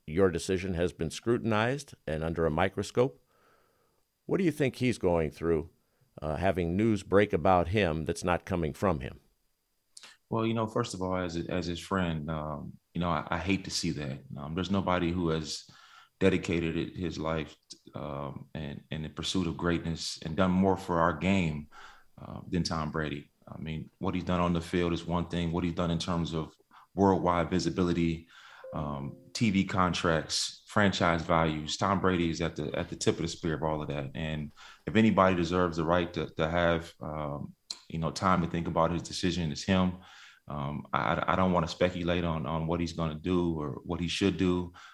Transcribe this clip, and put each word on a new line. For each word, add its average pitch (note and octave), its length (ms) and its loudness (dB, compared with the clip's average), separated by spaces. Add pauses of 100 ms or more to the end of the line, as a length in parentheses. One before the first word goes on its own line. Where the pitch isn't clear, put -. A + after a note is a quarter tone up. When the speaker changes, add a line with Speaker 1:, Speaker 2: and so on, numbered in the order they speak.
Speaker 1:
your F#2 240 2
decision F#2 440 -2
has F2 180 0
been D#2+ 200 -4
scrutinized A#2 840 -2 (120)
and D#2 180 -2
under E2 220 0
a D#2+ 60 2
microscope. G2+ 680 0 (1040)
What - 120 0
do G3 60 0
you E3 80 4
think C#3+ 240 0
he's B2 220 0
going E2+ 340 2
through, E2 380 0 (520)
uh, D2+ 140 -2
having F2 400 0
news G#2+ 280 2
break G2+ 280 4
about F2 380 4
him E2+ 360 2
that's E2 180 -2
not F2 220 2
coming E2+ 280 0
from F2 260 0
him? B1+ 200 -10 (1080)
Speaker 2:
Well, A2+ 160 0
you A2+ 80 0
know, A2+ 140 0
first A#2 260 -2
of F#2 80 -10
all, F#2 140 0
as F2 220 -2
a, E2+ 120 -4
as E2+ 180 -2
his E2+ 120 -4
friend, E2 500 -2
um, D2+ 440 -6 (200)
you E2+ 80 -4
know, F2 80 0
I, D2+ 200 0
I F2 80 -2
hate F2+ 280 0
to G2 60 -8
see F2 200 -2
that. C#2 280 -6 (180)
Um, D2 180 -10
there's F2+ 160 -2
nobody F2+ 400 2
who F2 180 0
has D#2+ 360 -4 (540)
dedicated E2+ 580 2
it, - 180 -4
his E2+ 220 -4
life, D#2 380 -4 (400)
um, C#2+ 580 -8
and, D2 280 -8 (100)
and D#2 140 -6
in D2+ 60 -10
pursuit - 360 -4
of D#2 100 -4
greatness E2 640 -2
and D#2+ 120 -6
done F#2 160 2
more F#2 260 4
for F2 220 -2
our E2+ 140 4
game, D#2+ 540 0 (540)
uh, - 180 -12 (100)
than E2+ 140 0
Tom D#2+ 280 -4
Brady. D2 380 -6 (180)
I - 120 -14
mean, D#2+ 380 -8
what F#2 160 -4
he's F2 100 -2
done F2+ 160 2
on F2 140 2
the E2+ 80 0
field F2 320 0
is E2 120 -4
one E2+ 220 -2
thing. E2+ 240 -2
What E2+ 120 0
he's E2+ 100 0
done F2 180 0
in E2+ 60 0
terms E2+ 360 -2
of D#2 200 -4 (400)
worldwide F2 560 4
visibility, E2+ 800 0 (460)
um, C#2+ 400 -6 (200)
T A2+ 160 2
V F#2+ 160 4
contracts, E2+ 1040 0
franchise F#2 560 4
values, D#2+ 520 2
Tom G2 240 2
Brady F2 300 2
is D#2 100 -4
at E2 160 -2
the, D2+ 220 -6
at E2+ 100 -4
the F2+ 80 -10
tip - 200 2
of E2 80 -4
the E2 40 -2
spear E2 280 -4
of C#2+ 80 -4
all D#2 180 -2
of D2 80 -6
that. C#2+ 240 -6
And D#2 380 -6 (340)
if D#2+ 100 -4
anybody G2 400 6
deserves F2 420 2
the E2 60 0
right F2 300 2
to, D#2 140 -2 (100)
to D#2+ 100 2
have, E2+ 540 0
um, D2+ 520 -8 (360)
you E2 100 -6
know, D#2+ 120 -2
time F#2 300 2
to E2 60 0
think E2 200 -4
about E2 240 2
his E2+ 100 -2
decision, E2+ 500 -2
it's C#2+ 120 -8
him. F#2 300 4 (540)
Um, D2 460 -6
I, D2+ 340 0
I E2 80 2
don't F#2 160 4
wanna F2 160 2
speculate F2+ 560 0
on, D#2+ 220 -2
on D#2+ 220 -2
what E2+ 120 0
he's E2+ 140 -4
gonna E2 220 -2
do E2+ 440 0
or C#2+ 240 -6
what E2 160 -4
he E2+ 80 0
should F2+ 300 2
do. F2+ 340 0 (220)